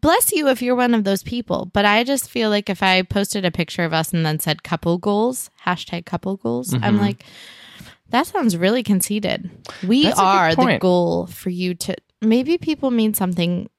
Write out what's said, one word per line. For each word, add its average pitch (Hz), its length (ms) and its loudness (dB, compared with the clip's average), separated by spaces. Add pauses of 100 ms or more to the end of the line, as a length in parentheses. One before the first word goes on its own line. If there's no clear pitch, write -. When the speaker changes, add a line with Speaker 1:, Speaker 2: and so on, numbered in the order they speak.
Speaker 1:
Bless 359 320 2
you 302 160 2
if 262 120 0
you're 247 140 0
one 247 200 2
of 214 100 0
those 196 180 0
people, 220 500 -6
but 202 120 2
I 208 180 4
just 262 260 -2
feel 220 220 -2
like 208 180 -2
if 196 140 -4
I 185 200 4
posted 202 420 -2
a 170 80 0
picture 170 320 -4
of 160 100 -2
us 160 180 0
and 165 140 0
then 156 140 -2
said 156 240 -4
"couple 170 340 -2
goals," 208 520 -2 (140)
hashtag 175 420 -4
couple - 300 -6
goals, 233 380 -4
I'm 120 80 0
Speaker 2:
Mm-hmm. 208 160 2
Speaker 1:
like, - 260 -2 (840)
"That 262 160 2
sounds 233 300 0
really 208 260 0
conceited." 202 680 -2 (380)
We 247 160 4
Speaker 2:
That's - 160 2
a 196 40 4
good 190 40 4
Speaker 1:
are 185 240 4
the 160 60 2
Speaker 2:
point. - 260 2
Speaker 1:
goal 175 460 2
for - 220 -8
you 180 240 -4
to, - 200 -6 (260)
maybe 254 380 2
people 285 320 -2
mean 220 240 2
something 175 640 -2